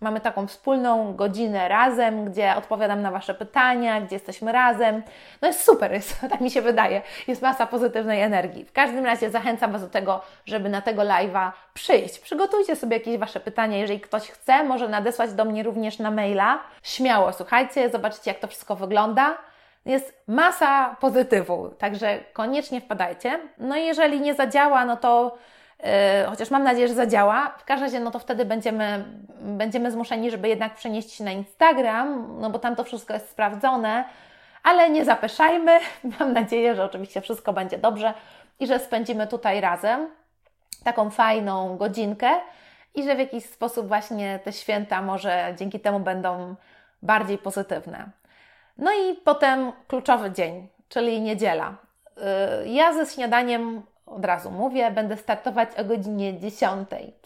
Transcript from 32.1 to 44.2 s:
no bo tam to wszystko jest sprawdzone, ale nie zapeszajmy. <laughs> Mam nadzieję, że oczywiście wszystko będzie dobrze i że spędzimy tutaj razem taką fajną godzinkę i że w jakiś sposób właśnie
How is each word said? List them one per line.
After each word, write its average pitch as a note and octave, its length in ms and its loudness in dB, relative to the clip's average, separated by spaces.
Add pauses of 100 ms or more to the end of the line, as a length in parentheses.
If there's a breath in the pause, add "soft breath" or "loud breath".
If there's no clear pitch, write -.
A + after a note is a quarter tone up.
no A3 100 -4
bo G3+ 100 -6
tam A#3 160 -4
to A#3+ 80 -6
wszystko A3+ 300 -10
jest G#3+ 160 -8
sprawdzone, A3 760 0 (580 loud breath)
ale E4+ 260 8
nie D4+ 160 2
zapeszajmy. E4 760 6 (180 loud breath)
<laughs> A#3+ 220 -10
Mam C4+ 140 2
nadzieję, A#3 420 2
że F#3+ 80 0
oczywiście G3 380 -6
wszystko G#3+ 320 -6
będzie F#3 240 -4
dobrze A3 360 0 (460 loud breath)
i C4+ 80 -4
że B3+ 120 2
spędzimy A3+ 480 -4
tutaj G#3+ 340 -2
razem G#3 460 0 (760)
taką A3+ 260 0
fajną G3 680 0
godzinkę G#3 520 0 (640 loud breath)
i C#4+ 80 -4
że C#4 120 2
w B3+ 40 -4
jakiś C4 260 -4
sposób A#3 420 -6
właśnie G#3 560 -4